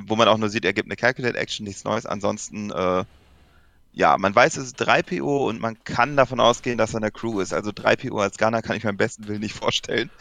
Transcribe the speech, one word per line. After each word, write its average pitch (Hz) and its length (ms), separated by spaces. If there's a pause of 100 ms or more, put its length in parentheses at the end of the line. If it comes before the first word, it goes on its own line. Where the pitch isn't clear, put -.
wo 110 80
man 113 120
auch 107 100
nur 107 120
sieht, 101 160
er 98 80
gibt 107 140
eine 101 80
Calculate 120 420
Action, - 280
nichts 98 200
Neues. 110 200
Ansonsten, 104 680
äh, 92 320 (880)
ja, 80 260
man 98 160
weiß, 135 220
es 135 100
ist 123 80
drei 120 260
P 180 200
O 139 260
und 110 120
man 113 240
kann - 320
davon 127 240
ausgehen, 117 380
dass 113 160
er 113 40
in 107 40
der 107 100
Crew 113 280
ist. 92 140
Also 101 200
drei 107 220
P - 160
O 110 80
als 98 180
Gunner 113 240
kann 107 140
ich 104 80
mir 107 80
am 98 60
besten 110 300
Willen 104 120
nicht 107 160
vorstellen. - 640